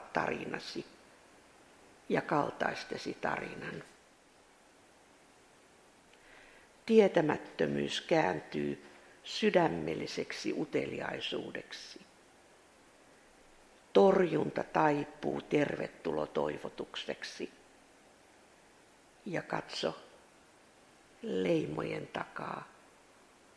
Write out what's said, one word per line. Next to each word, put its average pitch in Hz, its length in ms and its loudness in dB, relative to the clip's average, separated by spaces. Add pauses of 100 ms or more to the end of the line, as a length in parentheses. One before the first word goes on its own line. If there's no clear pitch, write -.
(140)
tarinasi - 720 -2 (1200)
ja - 120 2
kaltaistesi - 1000 -2
tarinan. - 640 -6 (3000)
Tietämättömyys 156 1160 4
kääntyy 143 840 0 (380)
sydämelliseksi - 1300 0
uteliaisuudeksi. - 1400 -6 (1900)
Torjunta 185 680 6
taipuu - 800 0
tervetulotoivotukseksi. - 2000 -4 (1700)
Ja 160 160 -4
katso, - 580 -4 (1200)
leimojen 170 840 -2
takaa - 600 -8 (880)